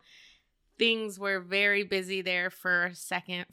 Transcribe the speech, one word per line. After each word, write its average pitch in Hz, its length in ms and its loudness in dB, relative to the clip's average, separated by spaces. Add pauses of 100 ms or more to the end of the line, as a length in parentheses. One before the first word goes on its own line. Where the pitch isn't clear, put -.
(800)
things 220 400 2
were 196 220 -2
very 202 420 2
busy 190 400 -2
there 180 280 0
for 180 360 2
a 180 80 -8
second 180 580 -6